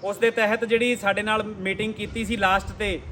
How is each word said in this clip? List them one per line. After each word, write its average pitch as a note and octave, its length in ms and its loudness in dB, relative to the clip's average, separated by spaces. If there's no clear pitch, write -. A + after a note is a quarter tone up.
ਉਸ G3 140 -4
ਦੇ A3+ 140 4
ਤਹਿਤ A3+ 340 2
ਜਿਹੜੀ A#3 300 2
ਸਾਡੇ G3+ 260 0
ਨਾਲ G#3+ 220 0
ਮੀਟਿੰਗ G#3 500 -4
ਕੀਤੀ G#3+ 320 -6
ਸੀ A3 120 -2
ਲਾਸਟ F#3+ 320 2
'ਤੇ F#3+ 320 -4